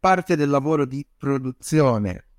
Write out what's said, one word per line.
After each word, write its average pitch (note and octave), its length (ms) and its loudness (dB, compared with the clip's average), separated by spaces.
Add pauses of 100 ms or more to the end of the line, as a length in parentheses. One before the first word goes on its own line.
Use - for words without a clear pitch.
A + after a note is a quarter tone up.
parte F3+ 360 2
del D3 120 0
lavoro C#3+ 380 0
di C3+ 200 -10 (100)
produzione C3 1120 -2 (100)